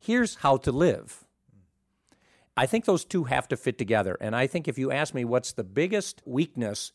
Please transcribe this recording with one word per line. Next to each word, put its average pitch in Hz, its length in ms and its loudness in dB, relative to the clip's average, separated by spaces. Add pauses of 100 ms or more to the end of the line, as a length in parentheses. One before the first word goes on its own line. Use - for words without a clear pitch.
here's 233 360 0
how 139 220 4
to 131 140 -2
live." 139 520 0 (1300)
I 131 100 4
think 226 200 0
those 180 180 4
two 175 200 -2
have 131 240 0
to 127 80 -2
fit - 220 -4
together. 101 420 0
And 107 140 -4
I 127 140 0
think 165 180 -6
if 131 120 -6
you 131 120 -2
ask 143 240 -2
me 127 100 -2
what's 123 280 -2
the 113 120 -8
biggest 151 600 -2
weakness 123 680 -4